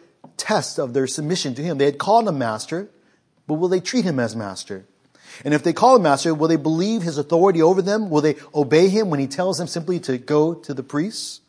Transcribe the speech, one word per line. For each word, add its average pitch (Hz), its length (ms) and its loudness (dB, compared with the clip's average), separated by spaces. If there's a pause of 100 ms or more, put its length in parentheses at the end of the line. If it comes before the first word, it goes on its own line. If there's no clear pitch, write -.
(360)
test - 420 -4
of 131 140 -6
their 135 140 0
submission 151 480 -6
to 139 80 -8
him. 160 160 -4
They 139 80 2
had 143 120 0
called 220 300 2
him 160 80 -2
master, 131 540 -6 (560)
but 151 80 -4
will 175 140 0
they 180 120 0
treat 233 240 -2
him 160 140 -2
as 113 180 -2
master? 98 480 -12 (600)
And 147 100 2
if 151 80 2
they 170 100 2
call 247 240 6
him 214 60 4
master, 160 320 2
will 156 140 2
they 165 80 4
believe 170 460 -2
his 165 140 -4
authority 170 460 2
over 185 180 6
them? 202 300 -2
Will 151 100 4
they 147 140 2 (200)
obey 151 340 4
him 208 200 2
when 147 120 0
he 135 80 -2
tells 185 280 -2
them 165 120 -6
simply 170 320 -4
to 127 180 -4
go 151 340 2
to 165 220 -12
the 131 80 -8
priests, 156 680 -8